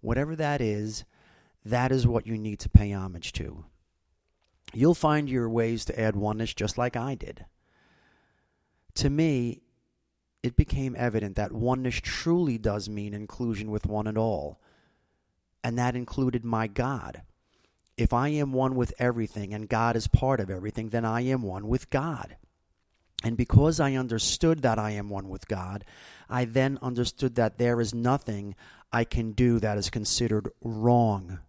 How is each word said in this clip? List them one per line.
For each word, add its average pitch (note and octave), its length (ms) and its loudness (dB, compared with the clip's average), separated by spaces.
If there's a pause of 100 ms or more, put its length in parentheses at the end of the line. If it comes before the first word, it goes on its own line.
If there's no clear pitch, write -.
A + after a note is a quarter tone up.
Whatever C3+ 340 -2
that D3 240 0
is, G#2+ 460 -2 (580)
that B2 260 2
is C3 160 2
what A#2 220 2
you A2 100 -4
need G#2+ 220 -6
to - 100 -4
pay G2+ 220 6
homage F#2+ 400 -6
to. D2 320 -8 (1080)
You'll C#3 200 6
find D3+ 360 2
your B2 200 0
ways A2+ 360 0
to - 120 -4
add A2 200 2
oneness G#2+ 360 -2
just - 240 -4
like B2 200 -2
I B2+ 180 -4
did. - 300 -12 (1500)
To - 140 2
me, C#3 520 2 (840)
it B2 140 -2
became C3+ 420 2
evident G#2+ 380 0
that - 160 -2
oneness B2 500 0
truly E3 540 0
does G#2 320 -2
mean G#2 240 -6
inclusion G#2+ 580 -4
with G#2+ 140 -2
one G#2+ 200 0
and G#2+ 120 -2
all, F2 420 -2 (1040)
and A#2+ 140 -2
that B2 180 2
included B2 480 -2
my A2+ 240 0
God. B2 540 -4 (720)
If - 160 2
I B2+ 160 2
am D3 240 0
one C3 240 2
with B2 240 0
everything A2 540 -2
and G#2+ 160 -8
God A#2 260 2
is A2+ 140 -2
part C3+ 320 4
of F#2+ 80 -4
everything, G#2 400 -6
then A2+ 160 -2
I A2+ 160 -2
am C3 200 0
one G2+ 280 -6
with B2 200 0
God. C#3 460 -2 (880)
And A#2 100 -2
because C#3+ 440 6
I C#3 160 2
understood C3 680 0
that A#2 160 2
I G#2+ 140 -2
am G2+ 180 -6
one G2 200 -8
with G2 180 -12
God, F#2+ 360 -6 (460)
I B2 160 0
then C3 380 0
understood B2 520 -2
that A2 220 2
there A#2+ 240 2
is A2 100 -2
nothing A#2 640 -2 (380)
I A#2 120 2
can A2+ 280 -2
do A#2 300 4
that G#2 180 0
is G2+ 100 -4
considered G#2+ 600 -2 (120)
wrong A2 880 2